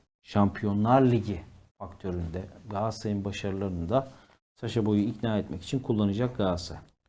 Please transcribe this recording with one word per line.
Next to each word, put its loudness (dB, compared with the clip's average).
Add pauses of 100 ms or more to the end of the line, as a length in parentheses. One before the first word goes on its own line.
(240)
Şampiyonlar 4
Ligi 2 (360)
faktöründe -6 (240)
Galatasaray'ın -2
başarılarını -4
da 0 (440)
Sacha -2
Boey'u 4
ikna -2
etmek -6
için -2
kullanacak 0
Galatasaray. -2 (280)